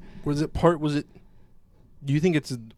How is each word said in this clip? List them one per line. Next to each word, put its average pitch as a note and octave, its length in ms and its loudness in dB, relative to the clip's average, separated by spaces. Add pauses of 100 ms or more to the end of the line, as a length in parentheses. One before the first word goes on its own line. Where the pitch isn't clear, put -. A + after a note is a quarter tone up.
(240)
Was D3 160 0
it D#3 120 -2
part, E3 280 4
was D3 160 0
it, D3 100 -4 (1000)
do C#3 80 -2
you D3 80 4
think F3 140 4
it's C3 220 -2 (220)